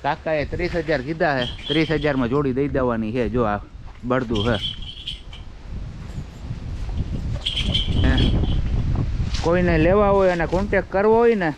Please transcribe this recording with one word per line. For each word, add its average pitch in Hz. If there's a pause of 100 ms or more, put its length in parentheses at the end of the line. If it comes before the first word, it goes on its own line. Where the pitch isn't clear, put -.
કાકાએ 151
ત્રીસ 165
હજાર 156
કીધા 139
છે, -
ત્રીસ 156
હજારમાં 143
જોડી 135
દઈ 143
દેવાની 120
છે. 117
જો 120
આ 104 (440)
બળદું 120
છે. - (3250)
હે. 123 (1120)
કોઈને 175
લેવા 196
હોય 196
અને 170
contact 185
કરવો 208
હોય 233
ને 170